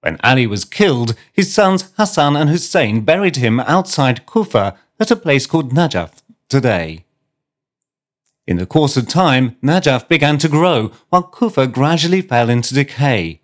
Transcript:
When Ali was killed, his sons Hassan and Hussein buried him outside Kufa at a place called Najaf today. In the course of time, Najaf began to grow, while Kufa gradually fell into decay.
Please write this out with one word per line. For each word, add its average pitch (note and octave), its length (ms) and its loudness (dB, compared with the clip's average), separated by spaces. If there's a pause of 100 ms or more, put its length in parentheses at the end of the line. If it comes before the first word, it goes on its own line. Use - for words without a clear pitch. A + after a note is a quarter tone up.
When E2 220 -6
Ali B2+ 240 2
was G2+ 180 -6
killed, A#2+ 500 0 (160)
his F#3+ 220 -2
sons F#3+ 440 2
Hassan D3+ 380 2
and D3 140 2
Hussein C3+ 520 0
buried E3 340 0
him A#2+ 240 0
outside C#3 640 0
Kufa A2 500 -2 (240)
at A3 120 0
a A#3 40 4
place C#3 300 0
called C#3 280 -2
Najaf C3 500 -2 (240)
today. F2 580 -2 (1400)
In F2 100 -2
the F2+ 80 -4
course D3 320 2
of A#2 100 -2
time, C3 540 2
Najaf C#3+ 460 0
began D3 320 2
to E3 80 -2
grow, D3+ 440 2 (180)
while F3+ 140 2
Kufa F3 440 -2
gradually D#3+ 540 0
fell A#2+ 280 0
into A#2+ 240 -2
decay. B2+ 720 -2